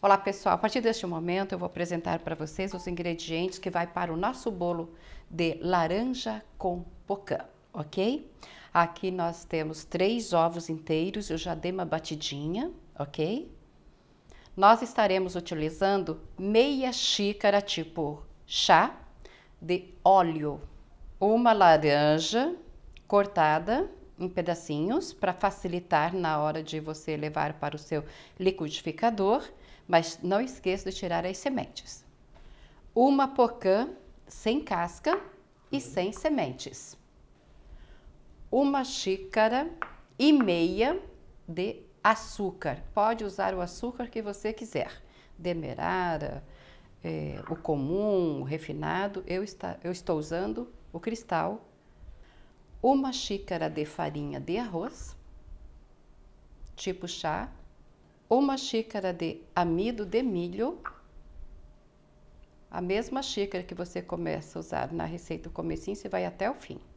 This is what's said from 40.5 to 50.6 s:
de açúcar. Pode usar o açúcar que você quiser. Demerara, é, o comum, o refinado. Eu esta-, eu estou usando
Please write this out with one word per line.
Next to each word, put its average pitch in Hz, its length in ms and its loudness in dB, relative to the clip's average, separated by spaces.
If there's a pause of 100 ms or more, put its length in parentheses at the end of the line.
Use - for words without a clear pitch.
de 180 340 -6 (220)
açúcar. 190 800 0 (100)
Pode 220 300 2
usar 190 280 -2
o 185 80 -4
açúcar 240 460 -6
que 226 160 -8
você 208 300 -6
quiser. 220 400 -4 (440)
Demerara, 165 1080 -4 (580)
é, 156 480 -6
o 160 60 -4
comum, 165 840 0
o - 20 -6
refinado. 160 840 -4
Eu 185 160 -4
esta-, - 400 -10
eu 175 80 -6
estou 175 300 -2
usando 202 520 -6 (200)